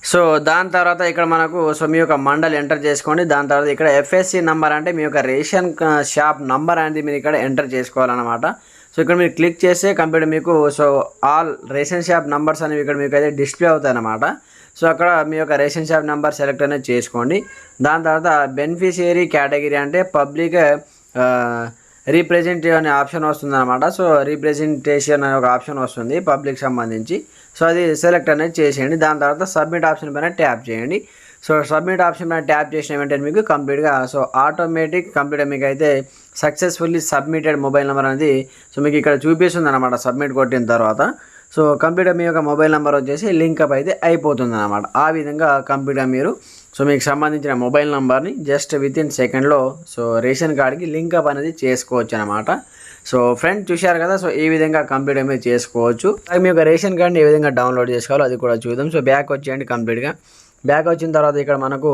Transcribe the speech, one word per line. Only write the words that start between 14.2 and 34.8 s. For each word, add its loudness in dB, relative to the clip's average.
So 0
అక్కడ 2
మీ -4
యొక్క 0
రేషన్ -4
షాప్ 0
నంబర్ -2
సెలెక్ట్ -2
అనేది -4
చేసుకోండి. -2
దాని 0
తర్వాత 2
బెనిఫిషియరీ 0
కేటగిరీ 0
అంటే 0
పబ్లిక్, 0
ఆ, 4
రిప్రజెంటేటివ్ 0
అనే 0
ఆప్షన్ -4
వస్తుందన్నమాట. 0
So 0
రిప్రజెంటేషన్ 0
అనే 0
ఒక 2
ఆప్షన్ -6
వస్తుంది -6
పబ్లిక్ -2
సంబంధించి. -4
So -2
అది 2
సెలెక్ట్ 2
అనేది -2
చేసేయండి. 2
దాని 2
తర్వాత 0
సబ్మిట్ 0
ఆప్షన్ -4
పైన -2
ట్యాప్ 0
చేయండి. -6
So 0
సబ్మిట్ 0
ఆప్షన్ -4
పైన -4
ట్యాప్ 0
చేసిన -6
వెంటనే -2
మీకు 0
కంప్లీట్గా, 0
so -2
ఆటోమేటిక్ -2